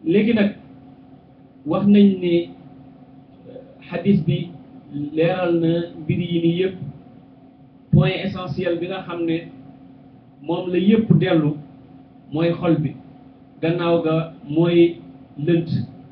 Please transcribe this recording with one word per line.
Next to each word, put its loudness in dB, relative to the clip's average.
Léegi 2
nag 2
wax -2
nañ 6
ni, 0
euh, -18
hadis 2
bi -2
leeral 0
na 2
mbir -2
yi -2
ni 2
yépp. -2
Point 4
essentiel -6
bi -6
nga -8
xam -8
ne -2
moom -6
la -2
yépp 4
dellu 2
mooy 0
xol 2
bi, -4
gannaaw 0
ga -2
mooy 2
lënt. 0